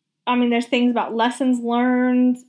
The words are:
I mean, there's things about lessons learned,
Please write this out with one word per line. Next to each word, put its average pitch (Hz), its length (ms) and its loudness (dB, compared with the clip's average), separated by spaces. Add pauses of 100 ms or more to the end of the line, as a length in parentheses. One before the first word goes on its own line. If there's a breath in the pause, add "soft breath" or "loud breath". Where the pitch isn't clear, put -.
(260)
I 247 100 0
mean, 247 140 0
there's 240 160 -2
things 247 240 0
about 220 240 -4
lessons 247 440 0
learned, 247 800 0 (100)